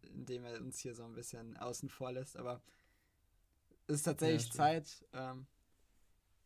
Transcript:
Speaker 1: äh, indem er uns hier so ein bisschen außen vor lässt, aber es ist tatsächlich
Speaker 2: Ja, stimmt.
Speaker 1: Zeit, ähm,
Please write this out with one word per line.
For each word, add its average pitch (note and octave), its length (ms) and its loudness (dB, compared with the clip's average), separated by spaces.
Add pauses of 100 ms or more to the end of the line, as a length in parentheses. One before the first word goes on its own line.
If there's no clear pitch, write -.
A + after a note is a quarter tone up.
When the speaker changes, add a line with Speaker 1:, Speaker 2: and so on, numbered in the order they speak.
Speaker 1:
äh, - 60 -18
indem B2 360 -6
er A#2 160 -6
uns B2 200 -6
hier B2 140 -4
so A#2 100 -10
ein A#2 100 -10
bisschen A#2 420 -8
außen B2 320 -2
vor B2+ 240 -4
lässt, C3 240 -6
aber B2 240 -4 (1300)
es D3+ 100 2
ist D3 60 2
tatsächlich D#3+ 400 6
Speaker 2:
Ja, - 40 0
stimmt. - 100 -6
Speaker 1:
Zeit, D#3 560 4
ähm, C3 340 -6 (1000)